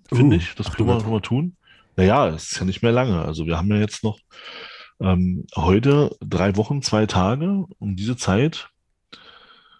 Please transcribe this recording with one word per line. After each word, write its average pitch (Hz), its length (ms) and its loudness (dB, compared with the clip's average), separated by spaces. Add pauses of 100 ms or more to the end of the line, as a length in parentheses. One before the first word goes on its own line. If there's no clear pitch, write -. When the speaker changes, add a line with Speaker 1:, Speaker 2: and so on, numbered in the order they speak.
(140)
Speaker 1:
finde 123 220 6
Speaker 2:
Uh, 85 40 2
Speaker 1:
ich. 85 160 -6
Das - 120 -8
Speaker 2:
ach - 80 -8
Speaker 1:
können - 120 0
Speaker 2:
du - 60 2
Speaker 1:
wir - 40 4
Speaker 2:
Gott. 110 60 -4
Speaker 1:
schon 113 100 -4
mal 107 80 0
tun. 151 340 -2 (420)
Naja, 104 300 4
es 80 240 -6
ist - 80 -8
ja 87 60 -2
nicht 95 180 -4
mehr 117 80 4
lange. 120 320 2
Also 78 220 -6
wir 82 120 -2
haben 92 120 -2
ja 104 80 2
jetzt 104 260 -2
noch, 110 160 -4 (800)
ähm, 90 460 0 (100)
heute 120 640 2
drei 101 380 0
Wochen, 135 240 -2
zwei 107 240 2
Tage. 143 580 -2 (160)
Um 101 160 -4
diese 110 220 -4
Zeit, 123 500 -2 (1120)